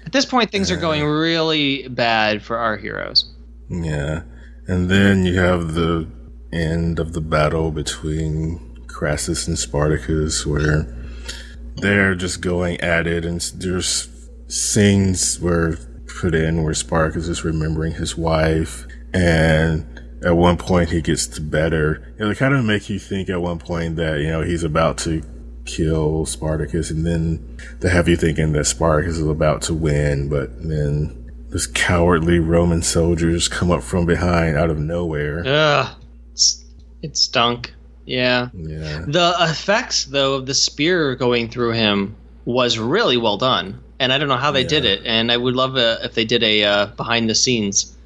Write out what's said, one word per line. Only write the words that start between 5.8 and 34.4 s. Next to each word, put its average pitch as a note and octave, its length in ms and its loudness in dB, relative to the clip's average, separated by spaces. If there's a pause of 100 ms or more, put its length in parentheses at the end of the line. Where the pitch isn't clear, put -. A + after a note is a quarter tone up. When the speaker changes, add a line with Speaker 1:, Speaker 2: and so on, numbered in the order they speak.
Speaker 2:
end E2 480 0
of D#2+ 140 -4
the E2 80 -4
battle D#2 500 0
between D#2 1160 -4
Crassus D#2 600 -4
and E2 100 -2
Spartacus, D2+ 880 -2
where D2+ 480 0 (840)
they're G2 380 4
just F2 260 -6
going F2 400 0
at E2+ 260 2
it, E2 180 -2
and E2+ 120 -4
s-, - 140 -6
there's F2+ 560 -4 (400)
scenes G2 920 2
were E2 380 2 (420)
put E2 160 0
in D#2+ 280 2
where D#2 100 0
Spartacus D#2+ 540 0
is E2+ 160 -4
remembering D#2+ 500 -2
his - 240 -6
wife, D#2+ 680 0 (280)
and D#2+ 760 4 (360)
at F2 140 4
one F2 200 6
point F2 340 2
he E2+ 100 0
gets D2+ 260 0
the - 140 -10
better. D#2 760 0
You G#2+ 80 -4
know, G#2 40 2
they G2 60 -2
kind C3+ 180 2
of C3+ 100 2
make G#2+ 260 0
you F#2+ 100 -4
think F#2+ 300 -6
at F2+ 120 -2
one F2 180 -2
point E2+ 360 -4
that, D#2 240 0
you D2+ 80 0
know, D#2+ 160 0
he's E2 200 -2
about D#2 360 2
to D#2+ 240 -2 (420)
kill D#2 640 0
Spartacus, D#2 640 -4
and D#2+ 140 -2
then E2 520 -2 (220)
they F#2 100 0
have F2 180 4
you E2+ 80 4
thinking D#2 380 2
that D2 120 0
Spartacus D#2+ 520 2
is D#2 100 -2
about D2+ 360 0
to E2+ 100 -2
win, D2 560 0
but C#2 200 -2 (180)
then D2+ 640 -2 (180)
this F2 180 -4
cowardly F2 720 4
Roman E2 440 4
soldiers E2 640 2
come F2 240 0
up D2+ 100 2
from F2 240 0
behind E2 520 2